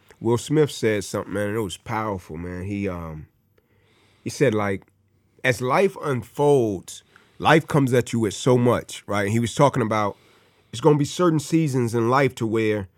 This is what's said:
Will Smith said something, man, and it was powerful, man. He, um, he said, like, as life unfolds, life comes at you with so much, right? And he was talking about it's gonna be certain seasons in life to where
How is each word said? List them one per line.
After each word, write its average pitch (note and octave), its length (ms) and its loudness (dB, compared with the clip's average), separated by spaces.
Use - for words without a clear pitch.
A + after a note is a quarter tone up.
Will A2+ 180 2
Smith D3 320 0
said G#2+ 340 -2
something, - 300 -8
man, G#2 140 -2
and G#2 100 -4
it - 20 -2
was F#2 160 -6
powerful, G#2 640 -8
man. F2 260 -10
He, G2 240 -6
um, E2 380 -10
he A2+ 60 -8
said, B2 240 2
like, G2+ 300 -4
as A#2+ 160 2
life D#3+ 420 0
unfolds, C3 1000 0
life D3 280 4
comes C#3 260 2
at B2 200 2
you A#2 80 -2
with G2+ 140 -2
so C#3 240 4
much, A#2+ 480 0
right? G2+ 180 -2
And G#2 80 0
he A#2 80 2
was A#2 140 -2
talking C3 280 2
about G#2+ 340 -2
it's - 80 -12
gonna D3+ 180 4
be C#3+ 60 0
certain D#3+ 360 0
seasons C3 540 0
in A#2 160 0
life C3 260 2
to A#2 100 -4
where G#2+ 520 0